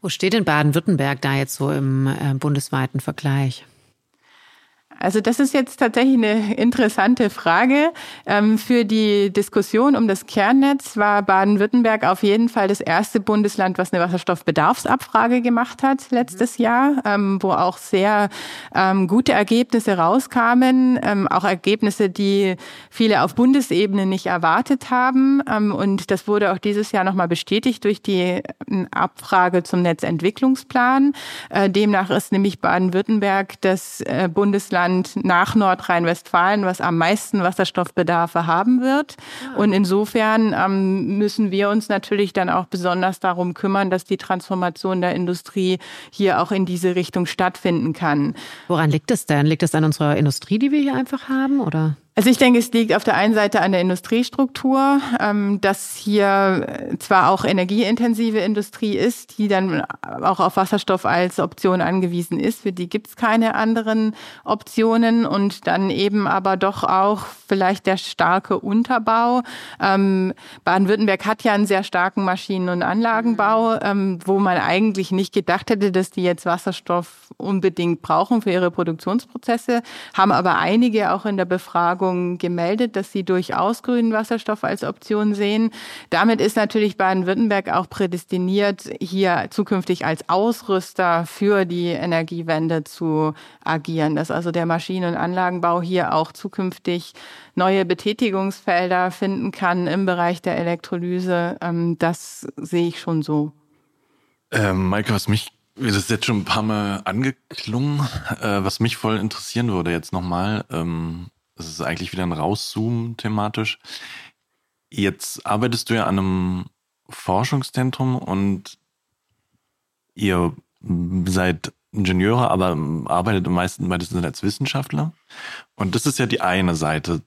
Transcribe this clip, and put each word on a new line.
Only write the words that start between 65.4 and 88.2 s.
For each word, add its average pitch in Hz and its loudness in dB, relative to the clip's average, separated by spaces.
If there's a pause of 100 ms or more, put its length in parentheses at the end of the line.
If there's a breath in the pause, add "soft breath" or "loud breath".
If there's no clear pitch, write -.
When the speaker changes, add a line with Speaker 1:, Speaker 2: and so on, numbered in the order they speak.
Speaker 2:
dann 185 0
eben 202 0
aber 190 0
doch 190 -2
auch 196 2 (260)
vielleicht 190 0
der 190 2
starke 180 0
Unterbau. 233 0 (380 loud breath)
Ähm, 190 2 (320 loud breath)
Baden-Württemberg 196 2
hat 220 -2
ja 220 2
einen 202 2
sehr 196 2
starken 190 -2
Maschinen- 185 -2
und 175 -2
Anlagenbau, 220 2
Speaker 1:
Mhm. - -4
Speaker 2:
ähm, 196 0
wo 190 2
man 185 2
eigentlich 190 0
nicht 185 -2
gedacht 185 -2
hätte, 202 0
dass 185 0
die 185 -4
jetzt 175 -2
Wasserstoff 175 -4
unbedingt 175 0
brauchen 202 2
für 208 -2
ihre 180 2
Produktionsprozesse, 214 -2 (320 loud breath)
haben 190 4
aber 180 2
einige 208 2
auch 202 -4
in 202 -2
der 185 0
Befragung 180 -2 (380)
gemeldet, 180 -2
dass 196 -6
sie 196 -4
durchaus 185 -2
grünen 240 0
Wasserstoff 220 -4
als 190 -4
Option 208 -2
sehen. 214 0 (400 loud breath)
Damit 208 4
ist 214 0
natürlich 214 0
Baden-Württemberg 190 0
auch 175 -2
prädestiniert, 185 -2 (100)